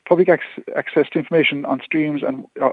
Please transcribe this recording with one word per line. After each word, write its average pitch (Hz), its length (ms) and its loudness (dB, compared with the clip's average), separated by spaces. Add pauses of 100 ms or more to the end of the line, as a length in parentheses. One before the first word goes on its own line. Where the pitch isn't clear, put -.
Public 175 220 4
ac-, - 340 0 (120)
access - 380 0
to 165 60 -2
information 151 460 0
on 135 180 -4
streams 151 400 -2
and, 131 220 -6 (160)
uh, 135 120 2